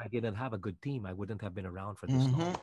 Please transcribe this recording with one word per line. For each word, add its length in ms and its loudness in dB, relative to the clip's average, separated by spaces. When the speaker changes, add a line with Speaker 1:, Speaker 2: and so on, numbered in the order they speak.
Speaker 1:
I 80 -6
didn't 280 0
have 180 -2
a 120 0
good 140 -4
team, 240 -2
I 80 -4
wouldn't 300 -4
have 120 -4
been 120 -4
around 340 -6
for 60 -8
this 180 6
Speaker 2:
Mm-hmm. 160 6
Speaker 1:
long. 220 2